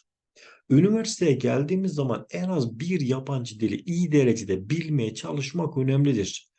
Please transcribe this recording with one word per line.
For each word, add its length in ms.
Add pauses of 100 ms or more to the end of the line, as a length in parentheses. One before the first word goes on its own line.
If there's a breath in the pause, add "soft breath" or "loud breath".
(680 loud breath)
Üniversiteye 640
geldiğimiz 600
zaman 380
en 180
az 300
bir 220
yabancı 580
dili 220
iyi 300
derecede 580
bilmeye 440
çalışmak 640
önemlidir. 800